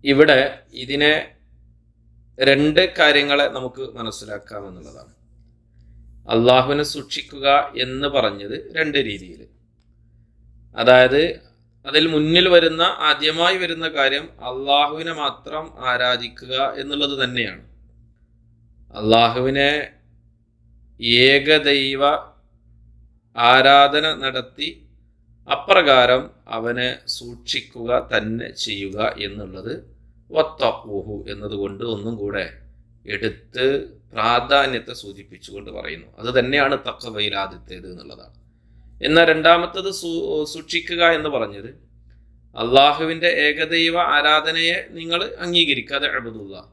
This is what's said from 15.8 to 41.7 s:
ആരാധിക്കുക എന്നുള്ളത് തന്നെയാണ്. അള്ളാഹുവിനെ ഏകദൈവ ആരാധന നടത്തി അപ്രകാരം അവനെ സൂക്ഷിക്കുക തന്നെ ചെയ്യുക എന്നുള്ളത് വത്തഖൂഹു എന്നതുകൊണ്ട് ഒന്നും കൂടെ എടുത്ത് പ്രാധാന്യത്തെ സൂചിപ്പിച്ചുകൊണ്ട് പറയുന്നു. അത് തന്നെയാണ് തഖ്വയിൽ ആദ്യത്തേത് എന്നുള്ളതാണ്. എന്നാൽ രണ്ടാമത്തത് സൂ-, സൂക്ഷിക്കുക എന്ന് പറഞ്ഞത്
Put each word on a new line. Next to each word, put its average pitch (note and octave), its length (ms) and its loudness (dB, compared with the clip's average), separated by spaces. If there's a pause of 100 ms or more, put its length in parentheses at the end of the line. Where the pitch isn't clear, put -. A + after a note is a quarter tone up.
ആരാധിക്കുക B2 640 -4 (260)
എന്നുള്ളത് C#3+ 420 -4
തന്നെയാണ്. A#2+ 400 -6 (1400)
അള്ളാഹുവിനെ B2+ 680 2 (1600)
ഏകദൈവ C#3 760 2 (1300)
ആരാധന C#3 680 6 (180)
നടത്തി B2+ 440 -8 (800)
അപ്രകാരം C3 720 4 (340)
അവനെ A#2 320 -4 (280)
സൂക്ഷിക്കുക A#2+ 720 -10 (220)
തന്നെ A2+ 360 -4 (140)
ചെയ്യുക G2 360 -8 (280)
എന്നുള്ളത് G2 440 -14 (640)
വത്തഖൂഹു A2 800 -4 (180)
എന്നതുകൊണ്ട് G2+ 600 -8
ഒന്നും A2 300 -8
കൂടെ G2+ 200 -6 (720)
എടുത്ത് A2+ 520 -6 (460)
പ്രാധാന്യത്തെ B2 920 0
സൂചിപ്പിച്ചുകൊണ്ട് G2+ 720 -18
പറയുന്നു. E2 320 -14 (120)
അത് A2+ 80 -6 (100)
തന്നെയാണ് C3+ 380 2 (120)
തഖ്വയിൽ G#2 540 -8
ആദ്യത്തേത് F#2 500 -12
എന്നുള്ളതാണ്. - 440 -20 (720)
എന്നാൽ D#3+ 260 6
രണ്ടാമത്തത് E3+ 560 2 (120)
സൂ-, E3 520 -6
സൂക്ഷിക്കുക E3+ 500 -6 (160)
എന്ന് D3+ 160 -6
പറഞ്ഞത് G#2+ 360 -8 (840)